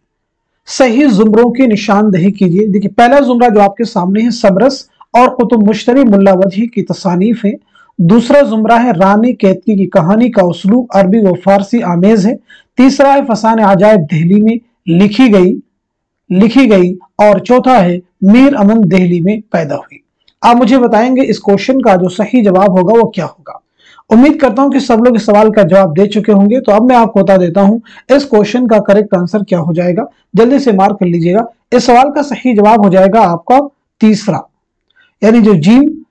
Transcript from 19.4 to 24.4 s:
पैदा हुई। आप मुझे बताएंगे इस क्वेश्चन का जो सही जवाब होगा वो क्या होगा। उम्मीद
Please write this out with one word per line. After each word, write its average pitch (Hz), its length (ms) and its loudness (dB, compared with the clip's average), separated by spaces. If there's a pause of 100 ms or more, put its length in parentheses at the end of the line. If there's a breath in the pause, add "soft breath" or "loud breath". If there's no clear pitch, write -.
पैदा 156 340 -6
हुई। - 260 -16 (440)
आप 240 120 4
मुझे 254 220 0
बताएंगे 240 440 0
इस 214 160 -4
क्वेश्चन 202 420 -2
का 220 160 2
जो 180 120 -4
सही 214 340 -2
जवाब 196 360 0
होगा 185 160 0
वो 233 200 0
क्या 175 100 -8
होगा। - 380 -18 (480 soft breath)
उम्मीद 277 300 2